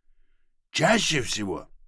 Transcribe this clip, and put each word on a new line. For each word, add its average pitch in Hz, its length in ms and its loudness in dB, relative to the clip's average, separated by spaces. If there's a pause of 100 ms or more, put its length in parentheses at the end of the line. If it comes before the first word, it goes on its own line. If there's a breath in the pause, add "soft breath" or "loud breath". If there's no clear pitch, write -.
(720)
чаще 160 500 2
всего 95 460 -6 (200)